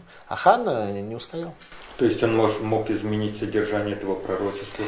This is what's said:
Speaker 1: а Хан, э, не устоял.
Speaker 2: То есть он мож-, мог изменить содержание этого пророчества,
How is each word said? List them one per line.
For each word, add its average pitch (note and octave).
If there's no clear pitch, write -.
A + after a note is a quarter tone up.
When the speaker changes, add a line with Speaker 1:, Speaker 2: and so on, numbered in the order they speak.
Speaker 1:
а -
Хан, A3
э, G#2
не G#2+
устоял. E3
Speaker 2:
То B2+
есть G#2+
он A2+
мож-, G#2+
мог A2
изменить G#2+
содержание G#2
этого G2
пророчества, G2